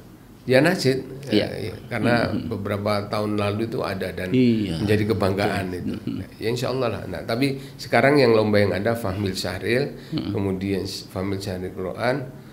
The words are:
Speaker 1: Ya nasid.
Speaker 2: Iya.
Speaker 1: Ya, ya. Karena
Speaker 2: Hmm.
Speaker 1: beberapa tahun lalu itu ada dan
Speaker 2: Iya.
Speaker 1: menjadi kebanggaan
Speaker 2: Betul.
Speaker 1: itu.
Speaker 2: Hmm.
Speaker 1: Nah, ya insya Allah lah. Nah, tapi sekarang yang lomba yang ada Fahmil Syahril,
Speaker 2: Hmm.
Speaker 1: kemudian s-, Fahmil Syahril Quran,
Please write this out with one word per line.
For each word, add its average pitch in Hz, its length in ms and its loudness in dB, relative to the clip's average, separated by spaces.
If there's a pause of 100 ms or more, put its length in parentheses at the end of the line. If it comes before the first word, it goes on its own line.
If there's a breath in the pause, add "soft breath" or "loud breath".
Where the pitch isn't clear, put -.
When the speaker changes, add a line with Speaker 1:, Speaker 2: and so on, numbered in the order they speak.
(420)
Speaker 1:
Ya 127 160 4
nasid. 131 480 2 (240)
Speaker 2:
Iya. 95 240 2
Speaker 1:
Ya, 95 160 -8
ya. - 60 -10 (100)
Karena 117 400 0
Speaker 2:
Hmm. - 240 -4
Speaker 1:
beberapa 101 560 -2
tahun 107 320 -2
lalu 104 320 -2
itu 113 160 -4
ada 95 240 -4
dan 90 240 -4
Speaker 2:
Iya. 110 480 4
Speaker 1:
menjadi 104 320 2
kebanggaan 98 560 0
Speaker 2:
Betul. 90 100 -6
Speaker 1:
itu. - 220 -4
Speaker 2:
Hmm. - 160 -6
Speaker 1:
Nah, 95 160 -10
ya - 160 -6
insya 123 240 -2
Allah 127 160 -2
lah. 92 160 -6
Nah, 87 160 -8
tapi 117 260 -2 (300 loud breath)
sekarang 135 400 4
yang 120 160 8
lomba 107 240 4
yang 101 160 4
ada 107 240 0
Fahmil 95 400 -2
Syahril, 98 560 -2 (160 loud breath)
Speaker 2:
Hmm. 101 240 -4
Speaker 1:
kemudian 98 480 0
s-, - 240 -8
Fahmil 95 320 -4
Syahril 92 320 -6
Quran, 110 560 -4 (280 loud breath)